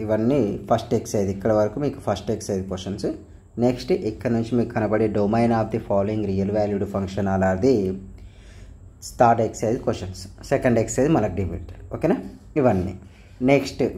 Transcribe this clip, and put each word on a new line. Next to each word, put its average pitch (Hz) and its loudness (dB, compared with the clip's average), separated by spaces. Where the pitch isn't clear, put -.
ఇవన్నీ 110 2
ఫస్ట్ 113 0
ఎక్సర్సైజ్, 104 0
ఇక్కడ 110 0
వరకు 104 2
మీకు - -4
ఫస్ట్ 104 -2
ఎక్సర్సైజ్ 101 -4
క్వశ్చన్స్. 95 -6
నెక్స్ట్ 123 0
ఇక్కడ 117 -4
నుంచి 117 0
మీకు 117 0
కనబడే 107 2
domain 117 4
of 107 2
the 120 -2
following 104 0
real 98 0
valued 101 0
function 98 -2
అలాది 95 4
థర్డ్ 117 6
ఎక్సర్సైజ్ 123 -2
క్వశ్చన్స్, 107 -6
సెకండ్ 131 2
ఎక్సర్సైజ్ 135 0
మళ్ళీ 107 0
డిబేట్. 90 -6
ఓకేనా? 160 0
ఇవన్నీ 95 2
నెక్స్ట్ - 2